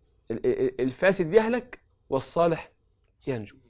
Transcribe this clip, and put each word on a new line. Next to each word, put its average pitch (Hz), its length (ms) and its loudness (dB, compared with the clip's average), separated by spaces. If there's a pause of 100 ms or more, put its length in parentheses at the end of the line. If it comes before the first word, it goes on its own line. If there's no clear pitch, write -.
(320)
ال-، 113 140 -4
ال-، 123 360 0
الفاسد 170 520 0
يهلك 226 460 0 (300)
والصالح 160 640 0 (560)
ينجو. 113 280 -6 (140)